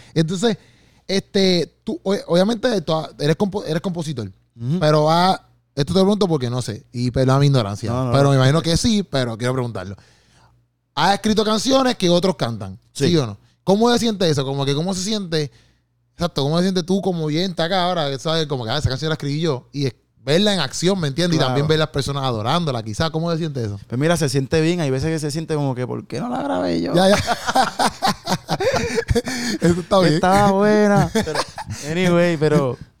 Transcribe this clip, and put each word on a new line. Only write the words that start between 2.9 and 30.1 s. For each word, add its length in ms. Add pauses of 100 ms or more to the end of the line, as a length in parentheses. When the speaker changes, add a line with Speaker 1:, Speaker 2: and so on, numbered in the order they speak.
Speaker 1:
eres 160
compo-, 300
eres 160
compositor, 500 (240)
Speaker 2:
Ujú. 240
Speaker 1:
pero 300
ha-, 360 (280)
esto 200
te 60
pregunto 280
porque 220
no 120
sé, 300
y 180
perdona 300
mi 80
ignorancia, 420
Speaker 2:
No, 160
no, 60
Speaker 1:
pero 140
Speaker 2:
no. 60
Speaker 1:
me 40
imagino 260
que 160
sí, 260
pero 340
quiero 160
preguntarlo. 420 (1000)
Has 200
escrito 300
canciones 500
que 140
otros 260
cantan, 420 (160)
¿sí 160
Speaker 2:
Sí. 80
Speaker 1:
o 80
no? 120 (260)
¿Cómo 280
se 80
siente 300
eso? 160
Como 200
que, 100
¿cómo 180
se 100
siente? 480 (600)
Exacto, 300
¿cómo 140
se 60
siente 200
tú 180
como 240
oyente 360
acá 240
ahora? 340
¿Sabes? 280
Como 180
que, 60
"Ah, 60
esa 120
canción 200
la 40
escribí 260
yo", 320
y 140
es-, 100 (340)
verla 240
en 60
acción, 400
¿me 80
entiendes? 280
Y 40
Speaker 2:
Claro. 100
Speaker 1:
también 180
ver 120
las 100
personas 340
adorándola, 600
quizás. 260
¿Cómo 220
se 80
siente 240
eso? 240
Speaker 2:
Pues 120
mira, 160
se 140
siente 320
bien. 180
Hay 120
veces 180
que 100
se 120
siente 240
como 200
que, 120
"¿Por 180
qué 140
no 100
la 140
grabé 380
yo?" 120
Speaker 1:
Ya, 160
ya. 80
<laughs> 1300 (1120)
Eso 200
está 180
bien. 140